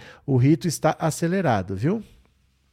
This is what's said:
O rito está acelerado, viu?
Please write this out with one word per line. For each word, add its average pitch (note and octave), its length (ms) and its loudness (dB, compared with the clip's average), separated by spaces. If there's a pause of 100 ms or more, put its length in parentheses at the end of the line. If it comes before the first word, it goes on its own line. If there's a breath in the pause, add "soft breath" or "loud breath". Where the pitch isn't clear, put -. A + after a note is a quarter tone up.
(260 loud breath)
O C3+ 100 2
rito D3 300 4
está D#3+ 320 -2
acelerado, D3+ 800 -2
viu? E3+ 260 -2 (720)